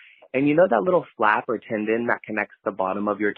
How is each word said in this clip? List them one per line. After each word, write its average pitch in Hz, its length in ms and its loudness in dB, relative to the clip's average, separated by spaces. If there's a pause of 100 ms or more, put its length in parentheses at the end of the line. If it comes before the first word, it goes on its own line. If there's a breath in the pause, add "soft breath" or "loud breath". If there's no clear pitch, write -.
(340 soft breath)
and 139 140 2
you 147 80 2
know 180 140 6
that 208 140 2
little 180 220 0 (120)
flap 110 320 2
or 110 80 -2
tendon 113 500 -4
that 110 160 -2
connects 107 400 -6
the 110 80 -4
bottom 98 380 -4
of 101 100 -4
your 104 180 -2